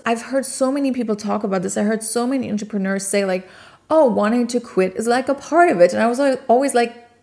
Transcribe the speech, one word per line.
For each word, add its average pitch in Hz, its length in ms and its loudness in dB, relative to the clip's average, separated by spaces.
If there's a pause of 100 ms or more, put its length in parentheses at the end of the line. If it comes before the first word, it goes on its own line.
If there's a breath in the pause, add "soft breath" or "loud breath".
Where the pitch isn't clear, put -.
I've 233 180 -4
heard 262 220 -4
so 262 280 -2
many 277 180 0
people 233 240 -2
talk 208 300 -4
about 190 180 -2
this. 196 140 -6
I 208 80 0
heard 220 180 -2
so 240 240 -4
many 254 240 -2
entrepreneurs 196 560 -4
say, 202 180 0
like, 185 240 -4 (400 loud breath)
"Oh, 311 220 6
wanting 220 380 0
to 240 100 -2
quit 185 380 -2
is, 226 100 -4
like, 254 220 0
a 269 60 0
part 339 340 4
of 208 120 2
it." 175 120 6
And 214 100 -2
I 226 60 2
was, 240 100 -2
like, 269 300 0
always 247 260 4
like, 233 180 2 (300)